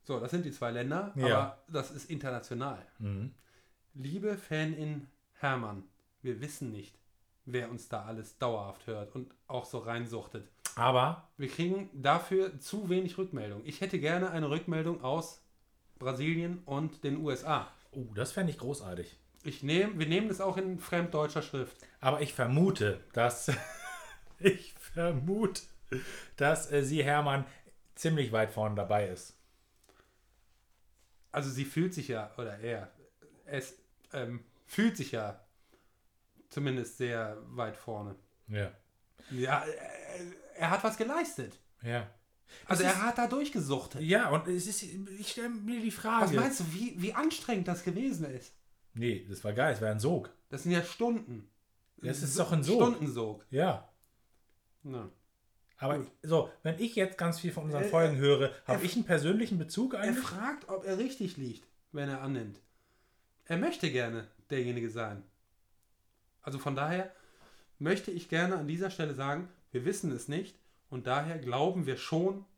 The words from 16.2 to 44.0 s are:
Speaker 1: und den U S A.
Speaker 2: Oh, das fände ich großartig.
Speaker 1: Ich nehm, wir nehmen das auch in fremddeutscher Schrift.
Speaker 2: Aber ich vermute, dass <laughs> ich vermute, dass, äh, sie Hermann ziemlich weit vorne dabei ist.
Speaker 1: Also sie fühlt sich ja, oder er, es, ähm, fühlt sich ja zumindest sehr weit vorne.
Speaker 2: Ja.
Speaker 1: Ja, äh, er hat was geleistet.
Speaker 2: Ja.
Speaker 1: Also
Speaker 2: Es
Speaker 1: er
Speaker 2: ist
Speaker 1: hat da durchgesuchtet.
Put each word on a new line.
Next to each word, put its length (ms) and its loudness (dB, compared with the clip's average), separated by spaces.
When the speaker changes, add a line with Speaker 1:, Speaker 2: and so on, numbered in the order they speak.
Speaker 1:
und 380 -2
den 140 2
U 120 0
S 140 -2
A. 240 0
Speaker 2:
Oh, 220 -8
das 180 -2
fände 200 2
ich 60 -8
großartig. 580 -6
Speaker 1:
Ich 180 -8
nehm, 380 4
wir 80 4
nehmen 200 4
das 120 -2
auch 160 2
in 240 -2
fremddeutscher 640 0
Schrift. 340 -6
Speaker 2:
Aber 200 4
ich 140 -2
vermute, 680 4
dass 400 2
<laughs> 440 -18
ich 340 4
vermute, 880 -2
dass, 360 2
äh, 100 4
sie 220 2
Hermann 400 2
ziemlich 380 2
weit 180 4
vorne 240 0
dabei 340 4
ist. 280 -10
Speaker 1:
Also 200 -2
sie 140 -2
fühlt 300 0
sich 140 -6
ja, 280 -4
oder 220 -8
er, 320 -4
es, 320 -6
ähm, 320 -6
fühlt 300 4
sich 160 -4
ja 280 -4
zumindest 500 -2
sehr 380 -2
weit 280 -4
vorne. 380 -8
Speaker 2:
Ja. 220 -2
Speaker 1:
Ja, 340 2
äh, 60 -4
er 140 2
hat 140 2
was 120 0
geleistet. 600 -2
Speaker 2:
Ja. 260 -2
Speaker 1:
Also 180 4
Speaker 2:
Es 60 6
Speaker 1:
er 40 6
Speaker 2:
ist 80 2
Speaker 1:
hat 160 2
da 80 4
durchgesuchtet. 760 -2